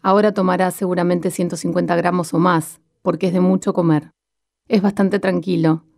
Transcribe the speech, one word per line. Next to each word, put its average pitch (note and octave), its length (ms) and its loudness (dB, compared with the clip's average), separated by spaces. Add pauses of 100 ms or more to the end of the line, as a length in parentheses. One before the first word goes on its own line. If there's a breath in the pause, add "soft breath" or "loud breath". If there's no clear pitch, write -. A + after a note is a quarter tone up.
Ahora G3+ 320 2
tomará F#3 380 0
seguramente F3 600 -2
ciento F3 240 -4
cincuenta E3+ 400 -2
gramos F3 380 -2
o E3 60 2
más, F3 420 0 (220)
porque F3+ 240 -2
es E3+ 60 -2
de F#3 60 0
mucho F#3 320 2
comer. D#3+ 400 0 (560)
Es G#3 140 2
bastante G3 380 0
tranquilo E3+ 680 0 (120)